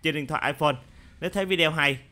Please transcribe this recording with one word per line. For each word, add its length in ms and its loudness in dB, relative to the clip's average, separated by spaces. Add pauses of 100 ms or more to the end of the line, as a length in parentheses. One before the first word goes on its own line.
trên 120 0
điện 120 -4
thoại 260 -2
iPhone. 220 0 (460)
Nếu 100 -4
thấy 160 -2
video 240 2
hay 280 0 (140)